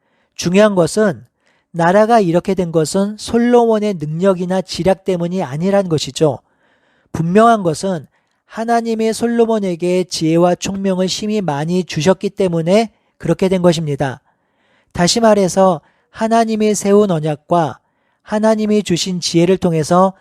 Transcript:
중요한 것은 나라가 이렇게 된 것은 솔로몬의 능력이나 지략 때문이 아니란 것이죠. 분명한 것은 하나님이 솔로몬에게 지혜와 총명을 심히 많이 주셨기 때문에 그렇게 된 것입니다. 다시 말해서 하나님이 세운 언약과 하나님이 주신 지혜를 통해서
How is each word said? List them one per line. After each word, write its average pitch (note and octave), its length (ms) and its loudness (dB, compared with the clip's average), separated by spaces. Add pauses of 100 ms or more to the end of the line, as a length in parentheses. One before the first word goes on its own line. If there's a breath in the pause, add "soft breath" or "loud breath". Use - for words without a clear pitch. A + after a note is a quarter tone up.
(360)
중요한 G3 380 2
것은 F3+ 520 0 (440)
나라가 G#3 500 4
이렇게 F3 340 0
된 F3 180 -4
것은 G3 460 -2
솔로몬의 A#3 760 0
능력이나 F3+ 680 -2
지략 F#3 420 -2
때문이 F3+ 380 -4
아니란 F3+ 460 -2
것이죠. D3 500 -2 (720)
분명한 G#3 500 2
것은 E3+ 440 -4 (380)
하나님이 A3+ 680 -2
솔로몬에게 G3+ 920 0
지혜와 E3+ 500 0
총명을 F#3+ 540 -4
심히 G#3+ 320 -4
많이 E3 440 -2
주셨기 F#3 460 -2
때문에 F#3+ 640 0 (260)
그렇게 E3+ 300 -2
된 F#3 140 -2
것입니다. D3+ 580 -2 (720)
다시 F3 280 0
말해서 F#3+ 600 2 (300)
하나님이 A3 640 0
세운 G3+ 360 2
언약과 D#3 720 -2 (420)
하나님이 G#3+ 600 0
주신 F3+ 380 -2
지혜를 E3+ 380 2
통해서 F3 640 2